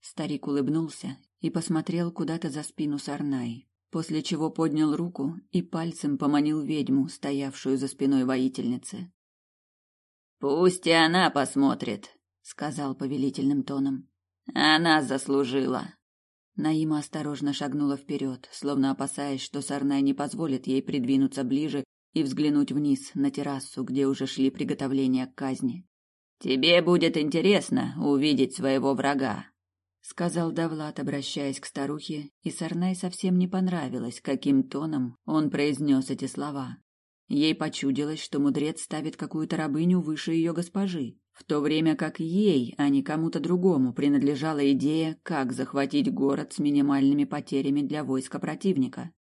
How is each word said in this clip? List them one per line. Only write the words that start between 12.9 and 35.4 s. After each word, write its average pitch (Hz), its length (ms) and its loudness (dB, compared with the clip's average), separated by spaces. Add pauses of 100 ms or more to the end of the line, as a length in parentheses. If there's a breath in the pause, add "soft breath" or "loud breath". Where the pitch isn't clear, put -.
повелительным 139 720 0
тоном. 135 440 -2 (460)
"Она 156 480 4
заслужила". 135 920 0 (600)
Наима 156 440 0
осторожно 147 540 -4
шагнула 143 440 -2
вперед, 135 560 -6
словно 139 400 0
опасаясь, 139 480 -4
что 143 220 -8
Сарнай 139 400 0
не 139 120 4
позволит 143 520 -4
ей 131 160 0
придвинуться 135 640 2
ближе 139 400 -2 (300)
и 156 80 2
взглянуть 147 500 2
вниз 139 420 0
на 139 160 2
террасу, 139 540 -6
где 135 220 2
уже 135 200 0
шли 135 240 2
приготовления 135 760 0
к - 80 -16
казни. 131 520 -4 (520)
"Тебе 156 420 6
будет 170 360 4
интересно 147 800 2
увидеть 143 560 2
своего 135 400 2
врага", 131 520 -2 (540)
сказал 170 520 -2
Давлат, 160 480 -4
обращаясь 139 600 -4
к - 60 -16
старухе, 147 640 -6 (120)
и 160 80 -4
Сарнай 170 440 -2
совсем 185 420 -2
не 180 120 4
понравилось, 165 720 -4
каким 135 420 2
тоном 135 540 -4 (100)
он 156 240 2